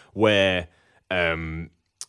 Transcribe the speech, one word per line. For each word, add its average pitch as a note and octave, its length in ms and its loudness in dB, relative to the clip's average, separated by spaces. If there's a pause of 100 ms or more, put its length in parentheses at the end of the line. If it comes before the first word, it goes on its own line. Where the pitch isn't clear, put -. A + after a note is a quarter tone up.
(120)
where, G2 560 2 (420)
um, E2 600 -4 (380)